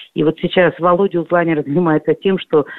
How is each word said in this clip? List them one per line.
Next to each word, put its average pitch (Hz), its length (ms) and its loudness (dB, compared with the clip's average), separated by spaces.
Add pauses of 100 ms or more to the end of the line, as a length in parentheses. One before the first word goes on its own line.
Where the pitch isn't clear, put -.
(140)
И 160 80 -2
вот 156 180 0
сейчас 175 380 0
Володя 175 420 0
Узланер 165 440 0
занимается 156 500 0
тем, 190 240 -2
что - 280 0 (120)